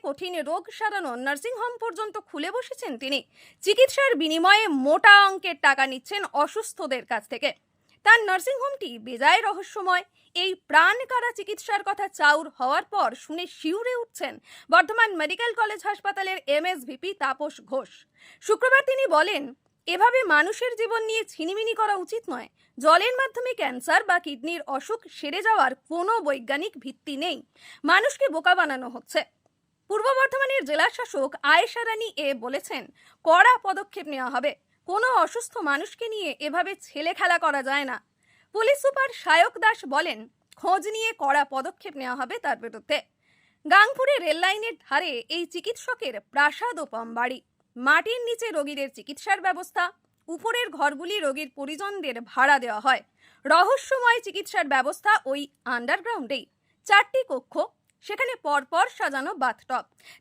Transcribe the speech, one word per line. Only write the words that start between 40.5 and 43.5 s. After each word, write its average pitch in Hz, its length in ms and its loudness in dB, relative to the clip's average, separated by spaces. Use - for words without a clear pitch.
"খোঁজ 370 320 0
নিয়ে 440 300 -4
কড়া 277 280 2
পদক্ষেপ 285 500 -8
নেওয়া 254 200 -8
হবে 277 220 -8
তার 277 200 -4
বিরুদ্ধে।" 226 440 -6